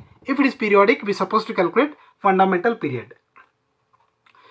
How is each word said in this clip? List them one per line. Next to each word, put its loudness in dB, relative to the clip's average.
If -4
it 2
is -4
periodic, 2
we -4
supposed -2
to -10
calculate 0
fundamental 2
period. -8